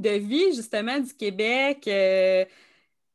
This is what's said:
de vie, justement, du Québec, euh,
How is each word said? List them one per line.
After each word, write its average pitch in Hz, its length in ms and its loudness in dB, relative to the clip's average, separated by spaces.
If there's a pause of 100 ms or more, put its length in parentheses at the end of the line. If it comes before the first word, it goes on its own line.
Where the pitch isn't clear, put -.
de 208 100 0
vie, 240 440 0
justement, 226 440 -6
du 262 160 -6
Québec, 233 720 -2
euh, 190 580 2 (720)